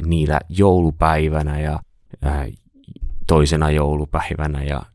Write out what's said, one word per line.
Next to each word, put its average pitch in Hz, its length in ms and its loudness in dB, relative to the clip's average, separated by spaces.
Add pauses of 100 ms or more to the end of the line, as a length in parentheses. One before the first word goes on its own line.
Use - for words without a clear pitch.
niillä 76 420 2
joulupäivänä 80 1120 2
ja, 76 200 -4 (460)
äh, 71 200 -2 (800)
toisena 78 440 4
joulupäivänä 73 920 -2
ja 71 180 -6 (120)